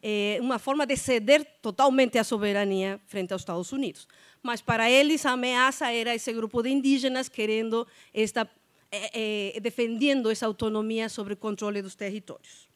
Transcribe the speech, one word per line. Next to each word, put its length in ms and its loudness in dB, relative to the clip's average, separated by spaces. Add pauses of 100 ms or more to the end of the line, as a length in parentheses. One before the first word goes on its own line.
eh, 400 -2
uma 180 -2
forma 260 -2
de 120 -2
ceder 480 4 (160)
totalmente 580 2
a 60 2
soberania 840 0
frente 240 -6
aos 100 -6
Estados 300 -6
Unidos. 340 -6 (360)
Mas 200 -6
para 300 2
eles 340 6
a 60 2
ameaça 640 2
era 200 -2
esse 200 -6
grupo 280 -2
de 80 0
indígenas 600 2
querendo 580 -2 (260)
esta, 360 -2 (420)
eh, 640 -6
eh, 60 -8
defendendo 680 0
essa 160 -2
autonomia 640 -2
sobre 280 -6
o 20 -20
controle 440 -4
dos 140 -12
territórios. 800 -12